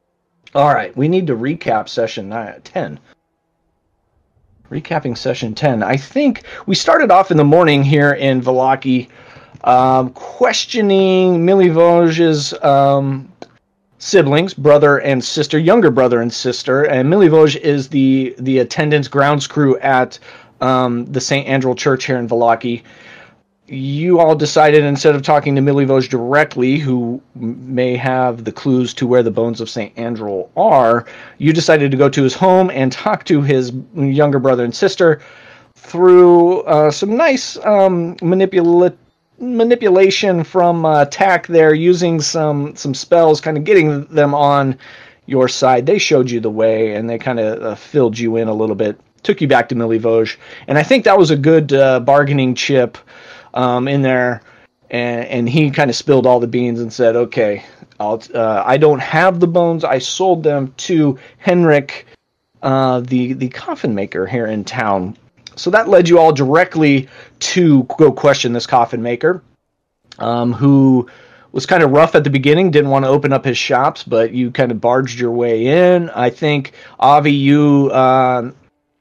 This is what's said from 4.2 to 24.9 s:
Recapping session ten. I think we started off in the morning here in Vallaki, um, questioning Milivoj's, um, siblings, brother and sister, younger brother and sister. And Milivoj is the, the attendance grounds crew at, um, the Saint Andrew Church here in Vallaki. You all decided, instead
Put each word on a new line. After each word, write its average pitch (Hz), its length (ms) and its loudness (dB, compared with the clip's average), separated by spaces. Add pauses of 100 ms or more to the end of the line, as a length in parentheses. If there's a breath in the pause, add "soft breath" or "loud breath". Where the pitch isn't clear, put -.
Recapping 147 480 -8
session 120 380 -8
ten. 123 280 -2
I 113 140 -2
think 262 460 -4 (240 loud breath)
we 190 80 -2
started 294 360 0
off 190 200 4
in 165 60 2
the 151 60 4
morning 147 400 4
here 143 280 2
in 135 300 -2
Vallaki, 127 680 -2 (540 loud breath)
um, 127 480 2
questioning 190 1300 0
Milivoj's, 170 1080 2 (100)
um, 139 680 0 (640)
siblings, 170 560 0
brother 143 460 4
and 131 240 -2
sister, 151 360 -4
younger 170 320 4
brother 123 300 2
and 117 100 -4
sister. 127 520 -4
And 139 260 0
Milivoj 160 480 4
is 143 320 -2
the, 135 500 0
the 131 200 -2
attendance 147 480 -2
grounds 143 380 0
crew 139 340 0
at, 127 380 -2 (440 loud breath)
um, 127 440 -2
the 135 160 -6
Saint 139 260 -4
Andrew 127 280 -2
Church 131 300 -2
here 131 120 -4
in 120 100 -6
Vallaki. 117 560 -2 (840 loud breath)
You 147 520 -2
all 160 160 4
decided, 151 480 4
instead 143 320 2